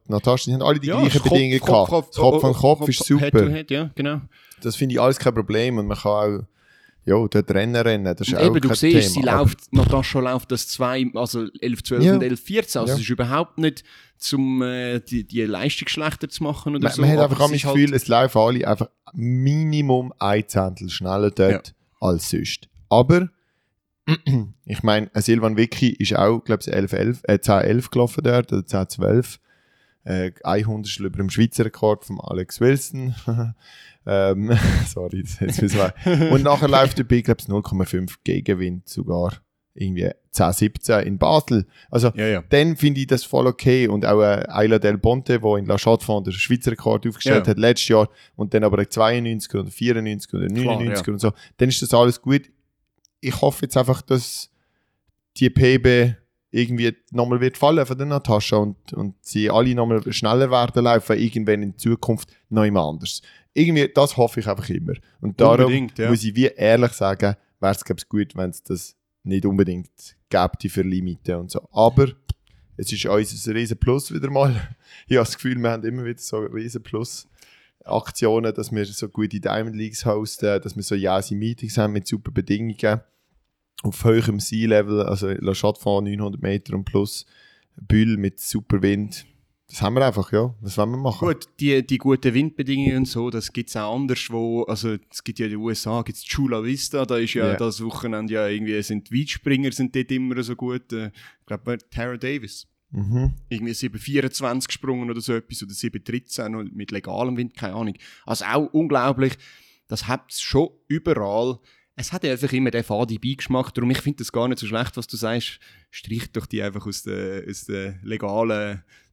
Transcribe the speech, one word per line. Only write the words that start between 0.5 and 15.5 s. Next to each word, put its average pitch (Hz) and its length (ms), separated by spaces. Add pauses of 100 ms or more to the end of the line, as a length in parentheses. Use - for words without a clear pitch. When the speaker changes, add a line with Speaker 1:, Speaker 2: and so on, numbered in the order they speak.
Speaker 1:
haben 131 80
alle 147 160
die 139 100
Speaker 2:
Ja, 190 120
Speaker 1:
gleichen - 140
Speaker 2:
das 143 80
Kopf, - 100
Speaker 1:
Bedingungen 131 280
Speaker 2:
Kopf, - 80
Speaker 1:
gehabt. 98 220
Speaker 2:
Kopf, 165 200
Speaker 1:
Das - 60
Kopf 151 280
an - 60
Speaker 2:
oh, 123 60
oh, - 40 (160)
Speaker 1:
Kopf 147 120
ist 131 100
Speaker 2:
Kopf, - 100
Head 143 240
Speaker 1:
super. 110 140
Speaker 2:
to 143 40
Head, 156 220
ja, 151 240
genau. 143 240 (420)
Speaker 1:
Das 117 140
finde 131 180
ich 120 60
alles 131 180
kein 123 160
Problem 113 440
und 104 100
man 101 100
kann 104 140
auch, 104 300 (600)
ja, 104 220
dort 101 240
Rennen 104 240
rennen, 110 300 (100)
das 95 140
ist 90 60
Speaker 2:
Und 90 60
Speaker 1:
auch - 60
Speaker 2:
eben, 139 140
du 131 80
Speaker 1:
kein - 80
Speaker 2:
siehst, 151 380
Speaker 1:
Thema, 135 100
Speaker 2:
sie 127 40
Speaker 1:
aber 123 140
Speaker 2:
läuft, - 300
Natascha 135 480
läuft 127 320
das 120 160
zwei, 127 360 (100)
also 113 340 (120)
elf, 120 220
zwölf 123 220
Speaker 1:
Ja. 185 100
Speaker 2:
und 127 80
elf, 127 180
vierzehn. 196 420
Also 117 100
Speaker 1:
Ja. 139 40
Speaker 2:
es 135 60
ist 107 80
überhaupt 127 480
nicht, 156 240 (360)
zum, 131 440
äh, 123 380
die, 117 260
die 113 160
Leistung 107 460